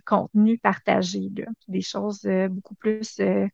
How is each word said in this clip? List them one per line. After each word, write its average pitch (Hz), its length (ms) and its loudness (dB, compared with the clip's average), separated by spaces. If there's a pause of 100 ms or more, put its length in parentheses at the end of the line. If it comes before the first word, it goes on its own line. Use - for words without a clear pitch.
contenu 214 540 4
partagé, 196 760 0
là, - 100 -8 (220)
des 185 140 -4
choses, 202 440 -6
euh, 190 220 2
beaucoup 190 280 -8
plus, 214 440 -4
euh, 196 340 2